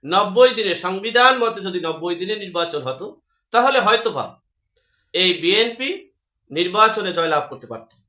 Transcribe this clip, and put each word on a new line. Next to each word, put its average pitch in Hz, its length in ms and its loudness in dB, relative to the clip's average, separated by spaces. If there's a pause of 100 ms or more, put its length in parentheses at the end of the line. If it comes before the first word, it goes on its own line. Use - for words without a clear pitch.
নব্বই 202 500 4
দিনে, 202 200 0
সংবিধান 226 640 2
মতে 220 220 -2
যদি 180 200 -6
নব্বই 165 360 -4
দিনে 190 200 -6
নির্বাচন 170 460 -4
হতো, 131 380 -10 (300)
তাহলে 254 300 2
হয়তোবা 208 600 -2 (720)
এই 180 220 2
বিএনপি 226 760 -2 (400)
নির্বাচনে 190 640 0
জয়লাভ 160 380 0
করতে 127 160 -16
পারত - 260 -16 (160)